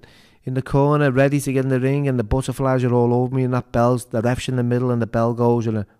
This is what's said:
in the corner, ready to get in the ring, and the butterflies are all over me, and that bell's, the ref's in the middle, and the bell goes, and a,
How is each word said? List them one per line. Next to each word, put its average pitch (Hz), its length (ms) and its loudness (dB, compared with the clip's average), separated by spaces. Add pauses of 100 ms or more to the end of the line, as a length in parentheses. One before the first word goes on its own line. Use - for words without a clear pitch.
(460)
in 131 80 -6
the 131 80 -2
corner, 143 500 2
ready 139 300 2
to 139 100 -4
get 131 140 0
in 135 40 -2
the 131 120 0
ring, 139 260 0
and 127 100 0
the 120 60 0
butterflies 131 640 -2
are 120 80 0
all 120 200 2
over 127 220 0
me, 131 80 0
and 127 100 -2
that 123 180 -4
bell's, 120 340 2
the 117 160 -4
ref's 123 260 -2
in 127 80 -4
the 123 80 -2
middle, 123 280 0
and 120 100 -2
the 110 60 -2
bell 117 260 0
goes, 120 340 2
and 110 120 -2
a, 98 80 -6 (120)